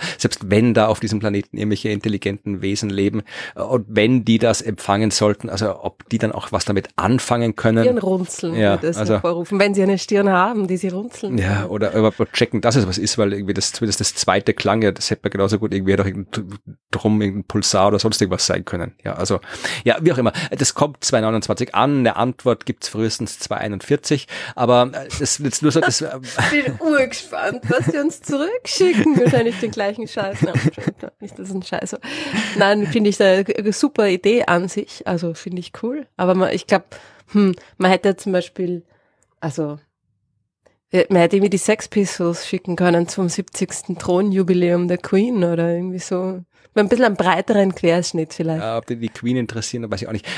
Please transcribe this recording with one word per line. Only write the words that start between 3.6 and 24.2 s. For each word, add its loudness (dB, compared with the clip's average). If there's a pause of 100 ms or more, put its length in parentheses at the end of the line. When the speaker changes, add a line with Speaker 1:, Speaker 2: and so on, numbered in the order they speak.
Speaker 1:
und -2
wenn 4
die 4
das 2
empfangen 0
sollten, 0
also -4
ob -12
die 0
dann -2
auch -10
was -2
damit -2
anfangen 0
können. 4
Speaker 2:
Stirn 4
runzeln -2
Speaker 1:
Ja, 4
Speaker 2:
würde 0
es -2
Speaker 1:
also 0
Speaker 2:
hervorrufen, -2
wenn 2
sie 2
eine 2
Stirn 2
haben, 2
die -2
sie -4
runzeln -6
Speaker 1:
Ja, 0
Speaker 2:
können. -6
Speaker 1:
oder 0
überhaupt 2
checken, 0
dass 2
es 4
was -4
ist, -2
weil 2
irgendwie -4
das, -2
zumindest -2
das -2
zweite 2
klang 0
ja, 4
das -6
hätte -2
man -4
genauso 2
gut -4
irgendwie 2
doch 2
irgendein -6
Dr-, -16 (320)
Drum, 2
irgendein -2
Pulsar 2
oder 4
sonst 0
irgendwas 0
sein -2
können. -8 (100)
Ja, -8
also, -2 (440)
ja, 4
wie 4
auch -4
immer. 2 (220)
Das 0
kommt 0
zwei 2
neunundzwanzig -2
an, 2
eine 2
Antwort 0
gibt's -6
frühestens -4
zwei -8
einundvierzig, -2 (440)